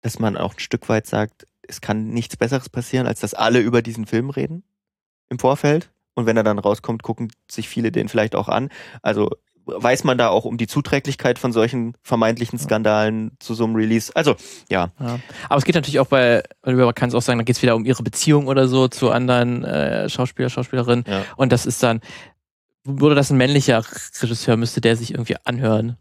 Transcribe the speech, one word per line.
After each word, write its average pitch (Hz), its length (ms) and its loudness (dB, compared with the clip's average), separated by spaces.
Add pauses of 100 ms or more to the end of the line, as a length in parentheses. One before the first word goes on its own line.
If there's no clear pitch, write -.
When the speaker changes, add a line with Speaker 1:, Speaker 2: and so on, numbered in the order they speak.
Speaker 1:
dass 113 180 -6
man 110 160 -2
auch 95 180 -4
ein - 60 -20
Stück - 280 -6
weit 110 200 0
sagt, - 380 -4 (200)
es - 140 -16
kann 110 300 -4
nichts 113 260 -6
Besseres 127 320 -2
passieren, 123 380 -4
als - 140 -4
dass - 140 -6
alle 117 260 4
über 117 220 2
diesen 113 240 -8
Film 120 240 -2
reden 147 340 -6 (640)
im 127 100 -8
Vorfeld. 147 520 2 (240)
Und 117 120 -2
wenn 113 100 2
er 110 60 4
dann 104 160 2
rauskommt, 104 440 -2
gucken 113 280 -6 (200)
sich - 180 -10
viele - 240 -2
den 110 160 -2
vielleicht 110 260 0
auch - 140 2
an. 123 200 0 (320)
Also 104 300 0 (340)
weiß 117 400 0
man 127 140 2
da 117 100 4
auch 101 160 2
um 120 140 -6
die 113 80 -2
Zuträglichkeit 139 720 -2
von 123 140 -2
solchen 117 500 0
vermeintlichen 117 560 0
Speaker 2:
Ja. - 60 -8
Speaker 1:
Skandalen 110 760 0
zu - 160 -8
so 113 100 0
einem 113 120 0
Release. 110 380 0
Also, 151 200 2 (340)
ja. 90 220 0 (100)
Speaker 2:
Ja. 120 200 -6 (280)
Aber 143 100 4
es 135 60 2
geht 175 120 2
natürlich 143 240 0
auch 131 80 2
bei, 123 340 4 (240)
man 127 280 4
kann 123 140 -2
es 120 60 -4
auch 120 80 2
sagen, 120 160 0
da 117 60 -2
geht's 120 180 0
wieder 117 140 4
um 113 100 -2
ihre 127 160 0
Beziehung 143 460 2
oder 135 180 4
so 127 220 2
zu 123 240 0
anderen, 123 520 2
äh, 73 460 -2
Schauspieler, 127 400 -4
Schauspielerinnen. 123 580 -2
Speaker 1:
Ja. 98 140 -2 (140)
Speaker 2:
Und 127 160 2
das 117 120 2
ist - 180 -2
dann, 113 180 2 (840)
würde 139 300 2
das 143 160 2
ein 139 80 4
männlicher 131 460 2 (360)
Regisseur, 117 360 0
müsste 117 240 -2
der 117 160 4
sich 117 160 -8
irgendwie - 320 -6
anhören 117 560 -2